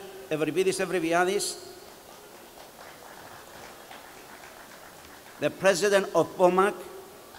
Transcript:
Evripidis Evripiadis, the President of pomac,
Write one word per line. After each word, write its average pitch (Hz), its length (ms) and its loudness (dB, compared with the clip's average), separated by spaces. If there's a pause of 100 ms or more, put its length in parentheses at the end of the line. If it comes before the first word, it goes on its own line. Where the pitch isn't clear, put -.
(300)
Evripidis 156 500 0
Evripiadis, 180 760 0 (3750)
the 143 100 2
President 190 640 4
of 160 240 4
pomac, 185 340 6 (680)